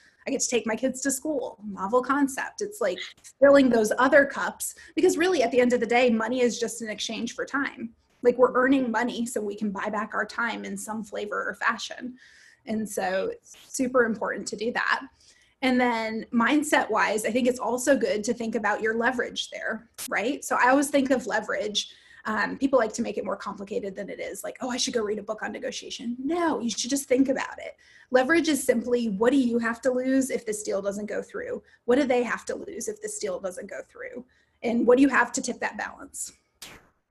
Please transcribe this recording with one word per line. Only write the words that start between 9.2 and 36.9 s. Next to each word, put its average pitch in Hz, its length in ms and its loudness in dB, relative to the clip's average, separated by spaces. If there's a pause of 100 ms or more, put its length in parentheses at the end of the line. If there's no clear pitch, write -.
so 233 140 -4
we 202 160 -4
can 214 160 -4
buy 190 180 -6
back 214 240 -4
our 208 120 -2
time 214 400 -4
in 196 100 -8
some 214 280 -8
flavor 202 440 -6
or 202 60 -4
fashion. 233 640 -6 (480)
And 220 240 -4
so 190 420 -2
it's - 240 -18 (120)
super 254 360 2
important 208 440 -2
to 208 100 -8
do 226 160 -4
that. - 300 -2 (580)
And 254 180 2
then 226 540 0
mindset 269 560 2
wise, 208 360 0
I 233 60 0
think 247 160 2
it's - 120 0
also 254 360 2
good 208 300 0
to 233 80 0
think 226 220 -4
about 208 260 0
your 220 140 0
leverage 247 560 -2
there, - 360 -8 (220)
right? 214 340 -4
So - 180 -2
I 247 80 6
always 285 200 4
think 269 220 2
of 214 160 2
leverage. 202 640 -4 (320)
Um, 202 320 -2
people 269 200 4
like 220 160 4
to 233 80 -4
make 208 160 -6
it - 60 -4
more 196 140 -4
complicated 196 580 -8
than 196 140 -10
it - 100 -12
is. - 240 -10
Like, - 160 -12
"Oh, 262 100 -6
I 247 60 -4
should - 180 -2
go 240 80 0
read 208 180 -4
a 202 40 -10
book 214 200 -8
on 208 100 -8
negotiation." 233 680 -8
No, 320 400 -2
you 233 100 -4
should 247 200 -6
just 277 180 -2
think 262 220 4
about - 300 -4
it. - 180 -14 (340)
Leverage 269 380 4
is 277 120 2
simply, 233 480 0
what 220 220 4
do 285 60 4
you 233 220 2
have 226 240 -2
to 254 80 2
lose 262 380 2
if - 160 -4
this 208 160 -4
deal 196 200 -2
doesn't 202 240 -4
go 196 160 -6
through? - 420 -10 (220)
What 240 100 4
do 285 80 4
they 247 200 2
have 196 220 -6
to - 100 -4
lose - 340 -10
if 208 120 -10
this 208 180 -10
deal 185 200 -6
doesn't 190 300 -10
go 135 100 -12 (100)
through? - 360 -14 (380)
And 240 220 0
what 247 120 8
do 269 60 6
you 277 60 6
have 233 240 4
to 269 80 -2
tip - 200 -8
that - 160 -6
balance? - 560 -12 (760)